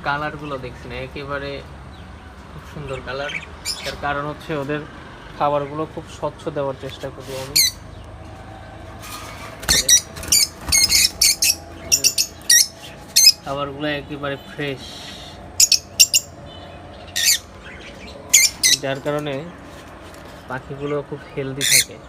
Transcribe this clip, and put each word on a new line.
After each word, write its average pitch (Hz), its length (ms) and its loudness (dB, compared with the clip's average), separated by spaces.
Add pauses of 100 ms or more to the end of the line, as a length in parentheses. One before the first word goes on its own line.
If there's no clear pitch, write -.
কালারগুলো 147 540 -2
দেখছেন, 123 340 -10
একেবারে 139 680 -6 (920)
খুব - 80 -12 (120)
সুন্দর 135 320 -6
কালার। 139 240 -4 (560)
তার 139 160 -4
কারণ 143 240 0
হচ্ছে 151 300 -4
ওদের 147 240 0 (600)
খাবারগুলো 147 560 2
খুব 165 80 -8 (160)
স্বচ্ছ 147 280 -4
দেওয়ার 143 340 0
চেষ্টা 135 280 -8
করি 135 280 -10
আমি। 135 180 -2 (4000)
খাবারগুলো 143 420 0
একেবারে 143 480 -2
ফ্রেশ, 139 460 -6 (4000)
যার 135 180 0
কারণে 147 440 0 (1040)
পাখিগুলো 139 640 -2
খুব 143 100 -6 (160)
হেলদি 135 260 -2
থাকে। - 360 6 (120)